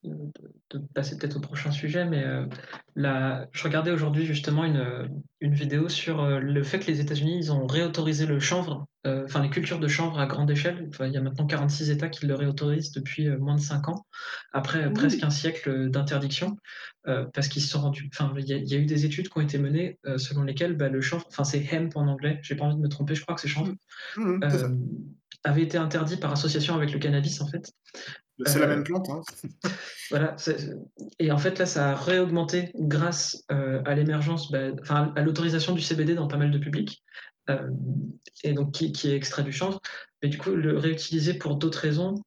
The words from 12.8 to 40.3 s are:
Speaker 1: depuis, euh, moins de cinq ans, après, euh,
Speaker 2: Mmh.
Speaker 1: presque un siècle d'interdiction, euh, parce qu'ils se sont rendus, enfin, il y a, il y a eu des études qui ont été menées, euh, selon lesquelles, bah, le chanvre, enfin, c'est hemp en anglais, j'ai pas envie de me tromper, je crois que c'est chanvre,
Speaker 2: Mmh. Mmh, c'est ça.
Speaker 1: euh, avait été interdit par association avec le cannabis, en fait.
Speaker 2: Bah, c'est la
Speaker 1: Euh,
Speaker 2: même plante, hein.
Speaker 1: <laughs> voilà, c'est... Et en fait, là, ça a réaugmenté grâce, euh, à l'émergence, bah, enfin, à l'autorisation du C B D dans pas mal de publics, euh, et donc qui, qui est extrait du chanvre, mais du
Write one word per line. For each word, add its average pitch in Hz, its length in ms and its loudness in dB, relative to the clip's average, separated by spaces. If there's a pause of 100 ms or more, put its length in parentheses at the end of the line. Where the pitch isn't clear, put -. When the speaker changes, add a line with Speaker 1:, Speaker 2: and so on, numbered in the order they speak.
Speaker 1:
depuis, 147 340 -2
euh, 139 120 2
moins 143 160 2
de 147 60 4
cinq 147 280 0
ans, 180 160 -4 (480)
après, 143 320 0
euh, 147 60 2
Speaker 2:
Mmh. 208 40 0
Speaker 1:
presque 226 280 4
un 151 80 2
siècle 135 580 0
d'interdiction, 143 680 0 (520)
euh, 127 240 0
parce 143 160 0
qu'ils 143 140 -2
se - 80 -2
sont 147 100 0
rendus, 143 320 -2
enfin, 135 240 0
il 135 100 -4
y 139 60 -2
a, 139 40 0
il 135 120 -4
y 135 60 0
a 139 40 4
eu 147 60 6
des 147 220 4
études 180 240 -2
qui - 80 -2
ont 151 40 4
été 143 160 0
menées, 151 480 0
euh, 131 120 -2
selon 143 240 -2
lesquelles, 147 340 0
bah, 139 140 2
le 131 100 2
chanvre, 165 280 -2
enfin, - 160 -2
c'est 143 280 0
hemp 160 240 0
en 143 100 2
anglais, 143 360 0
j'ai - 120 -4
pas 147 100 -2
envie 151 120 4
de 151 60 0
me 143 60 2
tromper, 147 260 -2
je 151 80 -4
crois 170 120 -4
que - 60 -8
c'est 151 80 -4
chanvre, 156 240 0 (440)
Speaker 2:
Mmh. 214 60 -2
Mmh, 185 180 2 (100)
c'est 131 80 4
ça. 127 80 0
Speaker 1:
euh, 127 100 0 (680)
avait 151 200 4
été 165 160 2
interdit 160 400 0
par 139 140 -2
association 151 420 2
avec 147 180 2
le 143 60 -2
cannabis, 143 420 2
en 143 60 -2
fait. - 260 -6 (680)
Speaker 2:
Bah, 127 60 -6
c'est 143 140 4
la 151 80 6
Speaker 1:
Euh, - 20 4
Speaker 2:
même 147 160 2
plante, 185 240 -2
hein. 156 140 -4 (400)
Speaker 1:
<laughs> - 480 -6
voilà, 147 260 2
c'est... 151 200 -2 (640)
Et 156 140 4
en 143 60 4
fait, 185 200 0
là, 185 60 4
ça 143 280 2
a - 20 2
réaugmenté 175 800 2
grâce, 156 760 0
euh, 135 360 0
à 143 80 2
l'émergence, 151 580 2
bah, 135 160 0 (140)
enfin, 147 340 2
à 147 60 2
l'autorisation 160 500 2
du 170 80 2
C 160 140 -2
B 156 80 0
D 165 120 2
dans 156 140 0
pas 147 80 -2
mal 147 140 4
de 143 80 2
publics, 147 440 -4 (460)
euh, 131 220 -2 (720)
et 147 80 2
donc 143 200 0
qui, 156 200 -2
qui 143 180 -2
est 139 60 2
extrait 139 280 -2
du 135 80 -4
chanvre, 190 280 -2 (420)
mais 147 60 2
du 147 80 -2